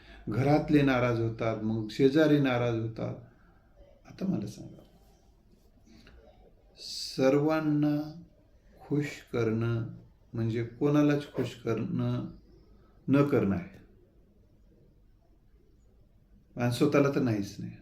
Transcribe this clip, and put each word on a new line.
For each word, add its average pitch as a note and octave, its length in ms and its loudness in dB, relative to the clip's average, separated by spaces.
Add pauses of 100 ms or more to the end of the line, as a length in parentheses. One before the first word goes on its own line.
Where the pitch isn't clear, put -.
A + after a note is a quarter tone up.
(280)
घरातले C#3+ 540 2
नाराज B2 380 2
होतात, A2+ 420 -2
मग A2 280 -2
शेजारी D3 480 4
नाराज A#2+ 360 0
होतात. A2+ 400 -6 (960)
आता - 180 -8
मला A#2 200 -4
सांगा, - 360 -16 (2000)
सर्वांना D3+ 1400 0 (580)
खुश C#3+ 260 -2 (260)
करणं A#2 560 -2 (440)
म्हणजे A#2 320 -4
कोणालाच C#3+ 680 0
खुश A#2+ 220 -4
करणं, A#2+ 720 -4 (840)
न C#3+ 160 6
करणं G2+ 320 2
आहे - 280 -12 (2750)
आणि A#2+ 100 0
स्वतःला C#3+ 380 2
तर - 100 -2
नाहीच G#2+ 380 -2
नाही. - 240 -12